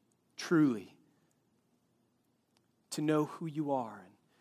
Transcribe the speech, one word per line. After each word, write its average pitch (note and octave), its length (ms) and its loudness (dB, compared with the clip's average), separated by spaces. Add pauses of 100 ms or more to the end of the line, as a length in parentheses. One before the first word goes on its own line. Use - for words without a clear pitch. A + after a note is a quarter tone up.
(380)
truly, B2+ 560 2 (2000)
to D3+ 100 -6
know D3+ 240 2
who E3 220 -8
you D3 240 -4
are, G#2+ 320 -4
and - 100 -20 (280)